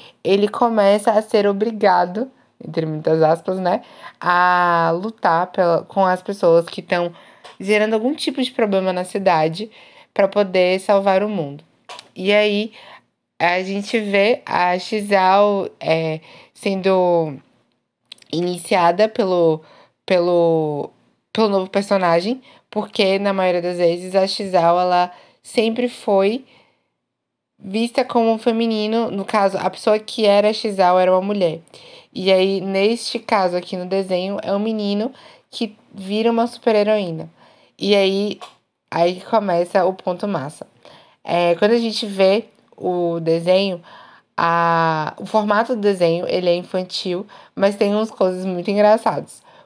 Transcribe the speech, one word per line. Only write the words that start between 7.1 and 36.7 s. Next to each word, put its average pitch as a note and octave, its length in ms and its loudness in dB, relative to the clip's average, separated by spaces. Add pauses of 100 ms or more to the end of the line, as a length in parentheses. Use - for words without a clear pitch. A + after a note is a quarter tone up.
gerando G#3+ 300 2
algum A#3 200 0
tipo D4 280 -4
de B3 80 -4
problema G3 420 0
na F3+ 120 -4
cidade F3+ 640 0 (420)
pra G3 160 2
poder F#3 520 2
salvar G3 420 2
o G#3 60 -4
mundo. D3 360 -8 (500)
E F#3+ 180 -2
aí, G#3 400 0 (640)
a F3 240 0
gente G3+ 360 -4
vê G3+ 460 0
a F3+ 340 0
Shizao, G3+ 880 2 (120)
é, D#3+ 400 -2 (320)
sendo F3+ 840 0 (960)
iniciada F3 760 0
pelo, F3 540 0 (420)
pelo, E3+ 840 0 (420)
pelo A3 160 2
novo F#3+ 220 -2
personagem, G3 720 0 (280)
porque, G3 480 0
na G3+ 140 0
maioria F#3 300 0
das F3 160 -4
vezes, F3 360 0
a F#3+ 120 4
Shizao, F3+ 520 2
ela F3+ 320 2 (320)
sempre A3+ 460 -2
foi G#3+ 560 0 (1120)
vista A#3 460 -4
como A#3 260 0
um A3 80 0
feminino. A3+ 720 -2
No G3 140 -6
caso, G3 340 0
a F#3 120 -2
pessoa G#3+ 280 0
que G#3+ 280 -4
era G3+ 240 4
a - 20 0
Shizao F#3+ 460 2
era F#3 120 4
uma F#3 120 2
mulher. F#3 380 -2 (520)
E F#3+ 200 -2
aí, F#3+ 280 2
neste G3 580 -2
caso F#3 380 0
aqui F3+ 200 -8
no F3+ 100 -8
desenho, F#3+ 560 -4
é F#3+ 100 -4
um G3+ 60 0
menino G#3+ 540 -4 (380)
que G#3+ 260 -8 (160)
vira G#3 380 -2
uma A#3 160 0
super-heroína. G#3 840 -2 (480)